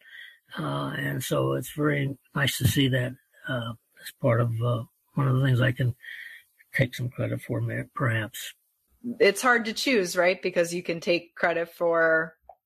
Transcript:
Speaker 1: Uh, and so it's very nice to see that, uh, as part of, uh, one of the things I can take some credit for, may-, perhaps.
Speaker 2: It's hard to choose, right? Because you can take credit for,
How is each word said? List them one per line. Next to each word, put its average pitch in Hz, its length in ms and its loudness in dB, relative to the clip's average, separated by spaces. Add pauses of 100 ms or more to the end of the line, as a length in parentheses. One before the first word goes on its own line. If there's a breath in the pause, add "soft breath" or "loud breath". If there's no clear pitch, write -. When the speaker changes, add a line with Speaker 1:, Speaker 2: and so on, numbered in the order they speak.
(600 loud breath)
Speaker 1:
Uh, 139 320 -4
and 139 340 -4
so 135 300 0
it's 135 180 -6
very 143 440 0 (180)
nice 143 240 0
to 123 100 2
see 139 200 4
that, 127 260 0 (340)
uh, 117 240 -4 (300)
as - 180 -16
part 117 200 4
of, 117 100 2 (120)
uh, 120 220 -2 (300)
one 139 140 2
of 127 80 4
the 131 60 2
things 127 200 4
I 123 100 2
can 123 220 0 (800 loud breath)
take 127 200 0
some 123 140 -6
credit 117 320 -4
for, 120 220 -4
may-, 120 220 -6 (100)
perhaps. 113 580 -4 (640)
Speaker 2:
It's 202 220 4
hard 240 240 2
to 220 80 -4
choose, 196 420 0
right? 185 280 2
Because 175 320 0
you 175 80 -4
can 170 180 -4
take 175 340 -2
credit 170 360 -2
for, 165 640 2 (320)